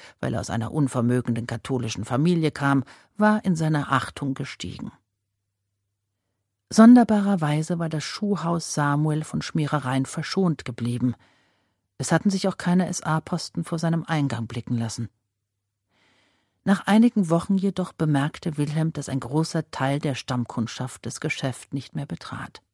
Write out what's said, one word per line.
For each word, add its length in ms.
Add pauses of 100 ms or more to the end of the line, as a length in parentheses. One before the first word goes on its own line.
(200)
weil 140
er 60
aus 100
einer 220
unvermögenden 760
katholischen 580
Familie 460
kam, 320 (340)
war 260
in 120
seiner 360
Achtung 420
gestiegen. 580 (1800)
Sonderbarerweise 1120
war 100
das 140
Schuhhaus 720
Samuel 500
von 180
Schmierereien 640
verschont 600
geblieben. 500 (800)
Es 140
hatten 180
sich 180
auch 100
keine 300
S-A-Posten 760
vor 160
seinem 240
Eingang 440
blicken 300
lassen. 320 (1600)
Nach 220
einigen 420
Wochen 280
jedoch 360
bemerkte 640
Wilhelm, 340
dass 160
ein 120
großer 500
Teil 300
der 160
Stammkundschaft 880
das 140
Geschäft 560
nicht 200
mehr 120
betrat. 560 (100)